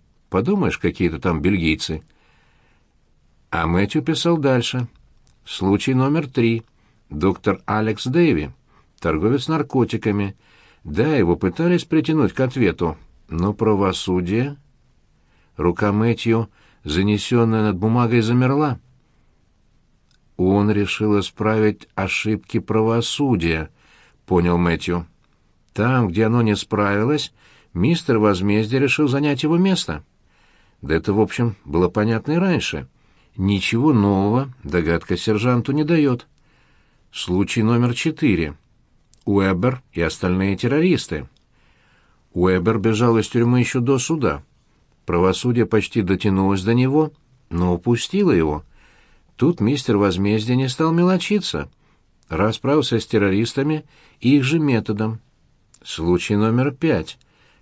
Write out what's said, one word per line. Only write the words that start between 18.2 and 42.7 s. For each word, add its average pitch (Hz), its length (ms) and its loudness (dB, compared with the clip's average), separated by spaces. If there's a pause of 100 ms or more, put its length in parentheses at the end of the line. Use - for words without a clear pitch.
замерла. 127 580 0 (1600)
"Он 101 320 2
решил 104 500 0
исправить 107 760 -2
ошибки 101 640 -4
правосудия", 110 1120 0 (560)
понял 87 320 2
Мэтью. 87 500 -2 (680)
"Там, 120 340 0
где 95 160 0
оно 117 160 2
не 107 160 2
справилось, 104 800 -2 (400)
мистер 123 440 0
Возмездие 104 600 2
решил 143 280 2
занять 139 340 0
его 160 160 2
место". 180 440 -2 (760)
Да 73 140 -2
это, 85 180 0
в 104 80 2
общем, 113 340 -2 (100)
было 85 240 0
понятно 110 440 -2
и 165 40 0
раньше. 151 520 -2 (480)
Ничего 107 580 2
нового 104 580 2 (100)
догадка 85 540 -2
сержанту 120 560 0
не 151 120 0
даёт. 147 420 0 (840)
Случай 95 520 -2
номер 120 320 0
четыре. 95 640 -2 (680)
Уэббер 101 560 0 (120)
и 82 100 -4
остальные 92 540 -2
террористы. 131 720 -2 (1080)
Уэббер 92 440 2